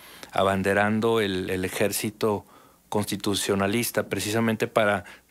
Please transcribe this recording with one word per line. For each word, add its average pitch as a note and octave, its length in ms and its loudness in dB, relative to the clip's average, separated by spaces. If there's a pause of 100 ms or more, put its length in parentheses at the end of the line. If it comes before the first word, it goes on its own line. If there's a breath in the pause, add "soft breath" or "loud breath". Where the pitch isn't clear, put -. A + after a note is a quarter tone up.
(340 loud breath)
abanderando G2+ 880 2
el, F#2+ 280 -2
el F#2 140 -2
ejército G2+ 840 -2 (440 loud breath)
constitucionalista, G2+ 1200 0
precisamente A2 580 0
para G#2 380 2 (240 loud breath)